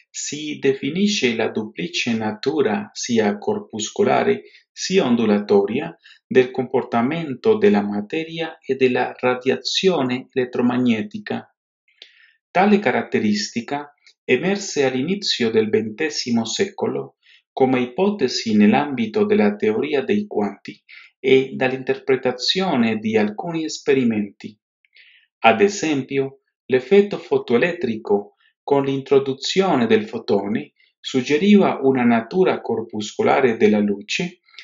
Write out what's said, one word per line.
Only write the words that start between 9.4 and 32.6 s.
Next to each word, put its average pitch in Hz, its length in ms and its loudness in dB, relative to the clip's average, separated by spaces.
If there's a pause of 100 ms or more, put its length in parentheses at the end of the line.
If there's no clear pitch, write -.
elettromagnetica. 123 1200 -2 (960)
Tale 196 300 4
caratteristica 117 1120 -2 (300)
emerse 156 640 0
all'inizio 131 680 -2
del 107 180 2
ventesimo 110 760 -2
secolo 127 720 -4 (340)
come 127 300 2
ipotesi 127 760 -2
nell'ambito 113 680 2
della 104 320 2
teoria 123 480 -2
dei 104 220 0
quanti - 560 -6 (380)
e 131 360 2
dall'interpretazione 131 1400 -2
di 110 200 -2
alcuni 160 460 -4
esperimenti. 117 920 -2 (840)
Ad 107 220 4
esempio, 135 800 -2 (240)
l'effetto 196 520 2
fotoelettrico, 117 1160 -2 (260)
con 139 220 2
l'introduzione 135 1040 0
del 113 200 4
fotone, 113 640 -4 (260)
suggeriva 151 840 4
una 131 220 2
natura 120 580 2